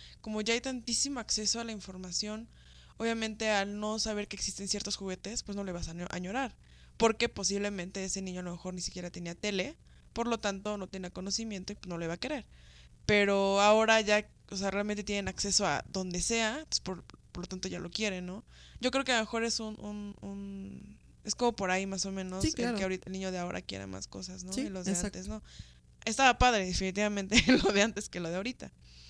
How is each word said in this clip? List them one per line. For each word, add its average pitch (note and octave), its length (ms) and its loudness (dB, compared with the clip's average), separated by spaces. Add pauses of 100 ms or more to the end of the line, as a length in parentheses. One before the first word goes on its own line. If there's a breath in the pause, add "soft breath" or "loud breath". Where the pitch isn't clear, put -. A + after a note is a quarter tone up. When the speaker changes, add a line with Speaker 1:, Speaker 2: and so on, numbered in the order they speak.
(200 loud breath)
Speaker 1:
como G#3+ 220 -4
ya A3 120 0
hay B3 60 2
tantísimo B3+ 580 -2
acceso A3 420 0
a A#3 40 -4
la A3+ 80 -6
información, G3+ 760 -6 (500 soft breath)
obviamente A3 520 0
al G3+ 300 2
no G#3+ 180 -2
saber G#3+ 300 -2
que - 80 -10
existen F#3+ 320 -4
ciertos G3+ 280 -2
juguetes, G3 460 -6
pues G3+ 140 -8
no G3+ 80 -4
le F#3+ 80 -4
vas E3+ 160 -6
a E3 40 -8
año-, F3 180 -6
añorar, G3+ 440 -4 (440 soft breath)
porque A3+ 300 6
posiblemente G3 760 -2
ese F#3+ 180 -4
niño F#3 180 -6
a - 40 -4
lo F3 80 -6
mejor F3+ 220 -8
ni F3+ 80 -8
siquiera F3+ 280 -6
tenía E3+ 240 -8
tele, G3+ 420 -2 (360 soft breath)
por A#3 160 -2
lo A#3 100 2
tanto G#3 380 -2
no F#3+ 120 -6
tenía F#3 220 -8
conocimiento G3 600 -6
y, G#3 40 -12
pues, - 120 -14
no F3 80 -6
le E3 100 -4
va E3 80 -2
a F3+ 40 -6
querer. C#4 260 -4 (640 soft breath)
Pero G3 540 6
ahora A3 400 8
ya, G#3 280 4 (220)
o G3 60 -8
sea, F#3+ 140 0
realmente G#3 340 -2
tienen G3+ 240 -2
acceso F#3+ 380 2
a D3 220 2
donde F#3 320 -2
sea, A3+ 480 0
pues, - 120 2
por, F#3 220 -6 (300)
por F3 120 -8
lo - 40 -8
tanto F#3 200 -6
ya F3 100 -6
lo E3+ 120 -8
quieren, F#3 360 -2
¿no? F#3+ 180 -10 (360 loud breath)
Yo B3+ 100 2
creo C4 140 2
que C4 80 0
a A#3+ 40 4
lo A3+ 60 4
mejor A3+ 220 -2
es A#3 160 0
un, G#3+ 200 -8
un, G#3 400 -8
un, G3 800 -10 (260)
es - 100 -4
como A#3+ 220 2
por F#3+ 140 0
ahí F#3+ 160 2
más F#3+ 180 -4
o G3 80 -4
menos F#3 320 -6
Speaker 2:
Sí, D#4 60 4
Speaker 1:
el - 40 -2
Speaker 2:
claro. A#3 220 0
Speaker 1:
que G3 60 -2
ahorita F#3 240 -2
el F#3 60 -8
niño F#3+ 200 -4
de F3+ 60 -4
ahora F3+ 240 -4
quiera G3 240 -10
más F#3+ 200 -8
cosas, F#3 380 -10
¿no? F#3 80 -10
Speaker 2:
Sí, G3 100 -2
Speaker 1:
Y D#4 60 -4
los F#3 180 -8
de F#3+ 60 2
Speaker 2:
exacto. F3+ 260 -2
Speaker 1:
antes, F#3 100 -10
¿no? G#3+ 140 -8 (640 loud breath)
Estaba A#3+ 340 6
padre, A#3 280 6
definitivamente, G3 800 2
<laughs> C4 180 8
lo G4 80 4
de G3+ 100 6
antes G#3 260 -2
que - 120 -8
lo E3 100 -4
de E3+ 60 -2
ahorita. A3 340 -6 (400 loud breath)